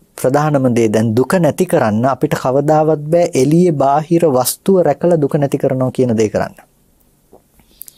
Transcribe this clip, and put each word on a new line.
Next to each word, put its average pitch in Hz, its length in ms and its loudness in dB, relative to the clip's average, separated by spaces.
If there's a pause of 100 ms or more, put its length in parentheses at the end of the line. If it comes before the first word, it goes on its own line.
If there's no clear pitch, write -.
(120)
ප්‍රධානම 143 580 0
දේ. 117 180 2
දැන් 110 260 0
දුක 127 200 -2
නැති 180 320 0
කරන්න 117 400 0
අපිට 139 280 -2
කවදාවත් 151 720 0
බෑ 170 280 0
එළියේ 160 420 2
බාහිර 151 520 0
වස්තුව 156 560 0
රැකලා 160 380 0
දුක 139 140 -2
නැති 143 240 -2
කරනවා 131 320 -2
කියන 123 260 0
දේ 107 120 0
කරන්න. 95 260 -6 (1400)